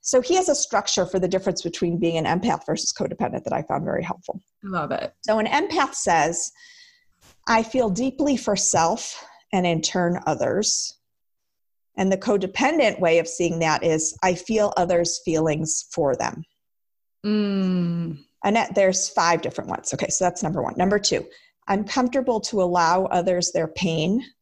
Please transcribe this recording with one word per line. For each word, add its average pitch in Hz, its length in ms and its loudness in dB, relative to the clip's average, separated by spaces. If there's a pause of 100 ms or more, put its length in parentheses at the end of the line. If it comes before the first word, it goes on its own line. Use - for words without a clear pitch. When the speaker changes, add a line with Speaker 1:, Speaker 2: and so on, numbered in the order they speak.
Speaker 1:
so 254 200 2
he 285 140 0
has 370 140 2
a 294 60 4
structure 202 520 0
for 185 140 0
the 185 80 0
difference 185 340 -2
between 170 380 -2
being 165 160 2
an 160 80 0
empath 175 420 0
versus - 260 -2
codependent - 520 -4
that - 80 -4
I - 100 -2
found - 220 -4
very - 180 -2
helpful. - 380 -8 (240)
Speaker 2:
I 202 40 -12
love 170 220 -6
it. - 240 -6 (120)
Speaker 1:
So 220 120 2
an 214 80 0
empath 294 480 0
says, 170 560 0 (960)
"I 226 160 4
feel 226 280 0
deeply 262 460 0
for 208 200 0
self - 680 0 (280)
and 185 140 2
in 160 160 2
turn 175 440 0
others." - 720 -2 (1000)
And 190 120 2
the 190 60 4
codependent 214 840 0
way 170 180 6
of 165 100 0
seeing 165 300 -2
that 160 260 2
is, 160 380 0
"I 185 120 2
feel 208 440 0
others' 175 480 2
feelings 160 680 0
for 143 240 0
them." - 260 -4 (840)
Speaker 2:
Mm. 185 960 0 (260)
Speaker 1:
And 208 120 2
that, 226 180 0
there's 190 360 2
five 170 320 2
different - 280 -8
ones. - 240 -6
Okay, - 140 -4
so - 160 -2
that's 180 180 0
number 160 200 -2
one. - 140 -4
Number 196 220 2
two, - 280 -2 (420)
"I'm 202 160 0
comfortable 247 560 0
to 208 220 -2
allow 175 420 4
others 180 480 0
their 165 160 0
pain." 165 560 0 (180)